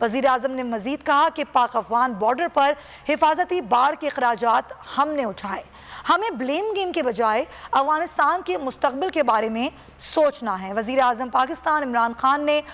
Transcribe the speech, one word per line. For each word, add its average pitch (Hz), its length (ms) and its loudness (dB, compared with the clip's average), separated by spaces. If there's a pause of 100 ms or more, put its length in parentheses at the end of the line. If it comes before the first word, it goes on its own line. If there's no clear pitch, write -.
वजीर 240 240 0
आजम 254 240 2
ने 262 120 -4
मजीद 233 400 -6
कहा 302 260 2
कि 311 160 -4
पाक 240 320 0
अफगान 233 380 0
बॉर्डर 247 340 0
पर 285 280 2 (320)
हिफाजती 320 520 2
बाड़ 247 360 2
के 302 120 -6
अखराजात 240 720 0 (160)
हमने 285 280 0
उठाए। 196 400 -8 (420)
हमें 359 320 2
ब्लेम 311 340 -2
गेम 381 200 -2
के 330 100 0
बजाय 226 440 0 (280)
अफगानिस्तान 311 680 0
के 359 140 -4
मुस्तकबिल 277 540 -2
के 320 120 0
बारे 220 260 2
में 233 240 -4 (420)
सोचना 277 400 2
है। 190 200 -8
वजीर 226 260 0
आजम 247 280 2
पाकिस्तान 294 540 0
इमरान 233 300 0
खान 269 320 0
ने 294 180 2 (120)